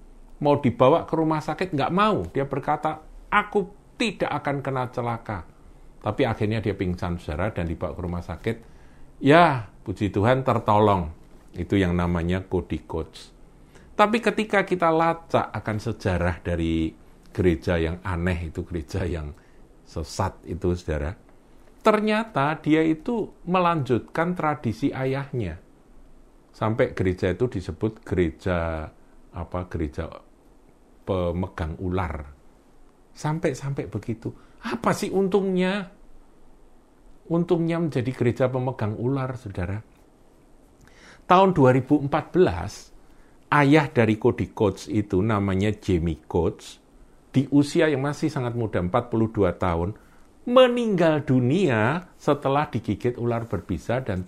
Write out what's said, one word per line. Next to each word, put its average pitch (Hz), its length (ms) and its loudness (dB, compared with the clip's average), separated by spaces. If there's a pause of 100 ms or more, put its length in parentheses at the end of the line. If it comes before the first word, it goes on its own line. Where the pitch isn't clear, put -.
(420)
mau 147 160 4
dibawa 135 480 4
ke - 80 -8
rumah 160 240 0
sakit, 156 320 -6
nggak 139 240 -2
mau. 190 320 2
Dia 135 220 -4
berkata, 151 500 -2 (320)
"Aku - 640 -2
tidak 175 480 -2
akan 143 160 -2
kena 127 320 -4
celaka." 117 560 -6 (560)
Tapi 117 240 0
akhirnya 110 320 0
dia 101 160 -2
pingsan, 90 480 -4
saudara, 90 320 -4
dan 85 160 -4
dibawa 82 240 -6
ke 87 80 -10
rumah 90 240 -6
sakit. 110 300 -6 (640)
Ya, 143 480 6 (160)
puji 98 240 -2
Tuhan 117 320 2
tertolong. 104 720 2 (400)
Itu 92 240 0
yang 87 160 4
namanya 87 480 0
Cody 85 400 -4
Coates. - 480 -10 (640)
Tapi 214 240 4
ketika 208 480 0
kita 180 240 2
lacak 160 640 0
akan 107 240 -4
sejarah 87 640 -2
dari 82 480 0 (400)
gereja 87 480 0
yang 82 240 -2
aneh 85 480 -2
itu, 87 160 -8
gereja 90 400 -6
yang 78 240 -6 (560)
sesat - 480 -6 (160)
itu, 87 240 -2
saudara, 78 400 -4 (640)
ternyata 214 800 0
dia 156 240 4
itu 160 480 -2 (160)
melanjutkan 170 880 0
tradisi 143 560 -2
ayahnya. 131 720 -4 (880)
Sampai 117 400 0
gereja 92 400 0
itu 90 160 0
disebut - 560 -4
gereja, 82 880 -2 (400)
apa, 87 300 -8 (100)
gereja 80 400 -6 (960)
pemegang 90 720 -2
ular. 90 560 -4 (800)
Sampai-sampai 143 720 -4
begitu. 113 480 -8 (320)
Apa 226 240 -2
sih 190 200 -2
untungnya? 190 760 0 (1400)
Untungnya 170 480 0
menjadi 135 320 -2
gereja 123 400 0
pemegang 123 480 -4
ular, 131 400 -2
saudara. 95 400 -6 (1500)
Tahun 190 320 6
dua 127 180 8
ribu 139 240 2
empat 143 320 -4
belas, 110 640 0 (560)
ayah 147 400 6
dari 110 280 4
Cody 113 360 0
Coates 98 360 0
itu 104 340 0
namanya 101 500 2
Jamie 85 520 0
Coates, - 520 -2 (560)
di 135 160 2
usia 147 400 4
yang 135 140 0
masih 147 260 -2
sangat 120 240 -4
muda, 113 240 -2
empat 90 320 0
puluh 113 220 0
dua 92 260 2
tahun, 87 400 -2 (480)
meninggal 226 800 4
dunia 127 880 2
setelah 143 560 0
digigit 110 480 -4
ular 117 320 -4
berbisa 104 540 -4
dan 92 240 -4